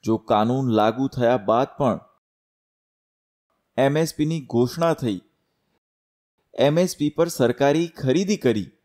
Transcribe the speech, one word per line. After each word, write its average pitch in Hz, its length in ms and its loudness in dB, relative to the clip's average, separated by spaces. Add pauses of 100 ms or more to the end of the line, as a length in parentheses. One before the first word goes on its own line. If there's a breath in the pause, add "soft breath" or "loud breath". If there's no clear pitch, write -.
જો 110 120 0
કાનૂન 120 540 0
લાગુ 113 380 0
થયા 123 280 0
બાદ 113 320 0 (100)
પણ 120 220 -2 (1800)
એમ 139 200 2
એસ 156 180 -2
પીની 156 260 -4
ઘોષણા 123 540 0
થઈ, 107 260 -4 (1400)
એમ 147 200 2
એસ 180 180 0
પી 147 140 -2
પર 170 180 0
સરકારી 143 600 0
ખરીદી 180 480 -2
કરી 113 340 -2 (140)